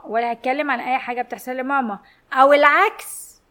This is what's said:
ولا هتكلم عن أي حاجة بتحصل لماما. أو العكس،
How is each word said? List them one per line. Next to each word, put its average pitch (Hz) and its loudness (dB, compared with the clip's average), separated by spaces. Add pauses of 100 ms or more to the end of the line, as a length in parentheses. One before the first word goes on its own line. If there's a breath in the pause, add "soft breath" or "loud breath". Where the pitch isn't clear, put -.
ولا 233 -2
هتكلم 269 -4
عن 240 -2
أي 254 -4
حاجة 247 -6
بتحصل 247 -12
لماما. 254 -4 (340 soft breath)
أو 269 6
العكس، 294 0 (100)